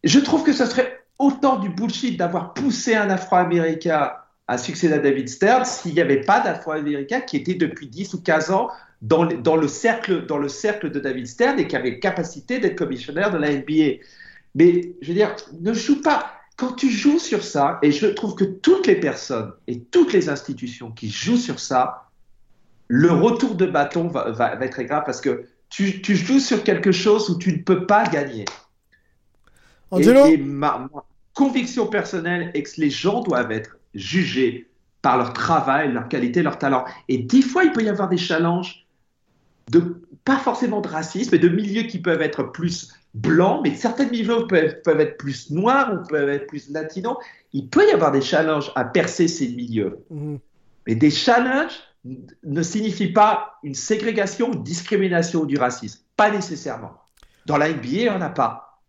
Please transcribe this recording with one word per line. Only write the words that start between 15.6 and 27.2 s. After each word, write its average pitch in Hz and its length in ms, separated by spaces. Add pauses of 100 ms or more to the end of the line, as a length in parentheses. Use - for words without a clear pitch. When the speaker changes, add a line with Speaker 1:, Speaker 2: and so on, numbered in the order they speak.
Speaker 1:
joue 285 280
pas. - 300 (260)
Quand 254 160
tu 254 180
joues 277 260
sur - 260
ça, 147 380
et 147 100
je 147 140
trouve 202 300
que 196 80
toutes 359 420
les 202 140
personnes 123 520 (160)
et 120 120
toutes - 340
les 170 160
institutions 123 640
qui 110 180
jouent 233 280
sur - 220
ça, - 500 (760)
le 147 240
retour 226 440
de 185 100
bâton 165 440
va, 139 200
va, 110 260
va 127 100
être - 80
très 123 120
grave 147 200
parce 127 160
que - 240 (240)
tu, 196 340
tu 202 120
joues 262 240
sur 254 240
quelque 190 280
chose 208 400